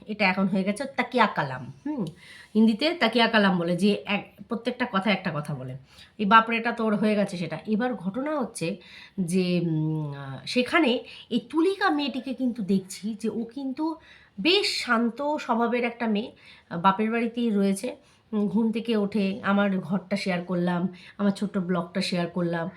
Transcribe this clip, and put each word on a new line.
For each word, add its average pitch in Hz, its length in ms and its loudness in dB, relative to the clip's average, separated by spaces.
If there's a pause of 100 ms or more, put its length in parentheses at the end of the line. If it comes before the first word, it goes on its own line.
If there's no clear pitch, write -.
এটা 214 180 -2
এখন 190 220 2
হয়ে 185 160 2
গেছে 208 220 -2
তাকিয়া 247 400 2
কালাম। 131 480 -4 (120)
হুম, 277 200 -4 (500)
হিন্দিতে 226 380 4
তাকিয়া 233 340 2
কালাম 202 320 4
বলে, 170 160 0
যে 202 300 2
এক, 196 300 -4 (120)
প্রত্যেকটা 240 440 -4
কথা 233 200 0
একটা 185 220 -2
কথা 147 220 -6
বলে। 131 220 -10 (400)
এই 214 80 -2
বাপরেটা 226 460 4
তোর 220 240 0
হয়ে 214 200 2
গেছে 196 220 0
সেটা। 160 200 -6 (100)
এবার 233 260 0
ঘটনা 247 460 -4
হচ্ছে 196 360 -4 (440)
যে, 180 440 2
উম, 156 500 0
আহ, 135 320 -12
সেখানে 247 580 2 (260)
এই 247 100 0 (100)
তুলিকা 381 400 2
মেয়েটিকে 285 440 -2
কিন্তু 240 300 -2
দেখছি 190 560 -2
যে 226 100 -2
ও 226 140 -4
কিন্তু 277 520 -6 (440)
বেশ 370 440 2
শান্ত 240 540 0
স্বভাবের 233 460 0
একটা 233 240 -2
মেয়ে, 214 240 0 (460)
বাপের 190 340 2
বাড়িতেই 233 380 0
রয়েছে। 196 460 0 (380)
উম, 208 140 2
ঘুম 220 240 2
থেকে 226 260 0
ওঠে, 202 460 0
"আমার 202 360 2
ঘরটা 180 360 -2
শেয়ার 180 260 -2
করলাম, 180 520 0 (240)
আমার 202 140 2
ছোট্ট 196 260 -2
ব্লগটা 180 440 -2
শেয়ার 175 260 -2
করলাম", 170 500 -2